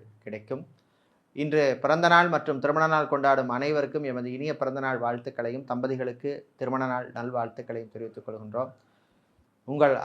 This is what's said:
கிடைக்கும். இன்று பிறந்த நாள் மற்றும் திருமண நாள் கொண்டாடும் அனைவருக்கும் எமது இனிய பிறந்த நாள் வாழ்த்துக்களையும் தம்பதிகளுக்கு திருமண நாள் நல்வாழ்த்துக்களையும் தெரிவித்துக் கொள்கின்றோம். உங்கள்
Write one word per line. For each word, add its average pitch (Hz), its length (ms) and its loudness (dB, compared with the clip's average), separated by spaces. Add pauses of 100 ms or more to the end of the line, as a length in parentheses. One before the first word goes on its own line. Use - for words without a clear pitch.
(240)
கிடைக்கும். 107 380 -10 (720)
இன்று 143 480 2
பிறந்த 160 280 4
நாள் 170 200 8
மற்றும் 147 320 0
திருமண 151 260 2
நாள் 151 260 2
கொண்டாடும் 135 360 4
அனைவருக்கும் 143 540 0
எமது 123 300 -4
இனிய 147 240 -4
பிறந்த 135 240 -4
நாள் 131 200 -2
வாழ்த்துக்களையும் 120 720 -4
தம்பதிகளுக்கு 127 600 -4 (240)
திருமண 131 300 -2
நாள் 127 260 -6
நல்வாழ்த்துக்களையும் 117 800 -8
தெரிவித்துக் 110 360 -14
கொள்கின்றோம். 110 440 -8 (920)
உங்கள் 143 400 4